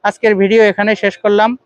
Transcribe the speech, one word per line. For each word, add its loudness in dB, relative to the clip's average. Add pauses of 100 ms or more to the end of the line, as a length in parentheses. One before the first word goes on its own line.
আজকের -2
ভিডিও 2
এখানে 0
শেষ -6
করলাম। 0